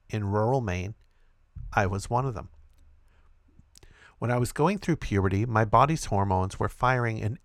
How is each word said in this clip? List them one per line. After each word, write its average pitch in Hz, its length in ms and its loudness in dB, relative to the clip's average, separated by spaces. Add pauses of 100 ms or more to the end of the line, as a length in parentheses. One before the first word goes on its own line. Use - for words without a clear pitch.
in 104 220 -2
rural 113 300 2
Maine, 95 340 -4 (800)
I 101 140 2
was 95 240 -4
one 123 160 0
of 123 80 -6
them. 78 160 -12 (1700)
When 120 120 -2
I 123 80 2
was 120 140 0
going 180 260 2
through 170 180 0
puberty, 98 500 0
my 110 180 2
body's 131 420 4
hormones 95 520 0
were 104 100 0
firing 120 500 0
in 107 260 -6